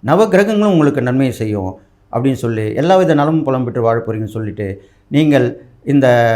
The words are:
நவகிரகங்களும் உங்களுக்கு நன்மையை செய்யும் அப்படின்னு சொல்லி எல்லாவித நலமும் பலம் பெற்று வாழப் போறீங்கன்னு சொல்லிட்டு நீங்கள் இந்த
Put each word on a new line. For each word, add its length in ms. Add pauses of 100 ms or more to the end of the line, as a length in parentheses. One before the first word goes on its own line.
நவகிரகங்களும் 720
உங்களுக்கு 280
நன்மையை 320
செய்யும் 400 (400)
அப்படின்னு 240
சொல்லி 380
எல்லாவித 400
நலமும் 300
பலம் 200
பெற்று 180
வாழப் 220
போறீங்கன்னு 320
சொல்லிட்டு 300 (440)
நீங்கள் 360 (380)
இந்த 220 (300)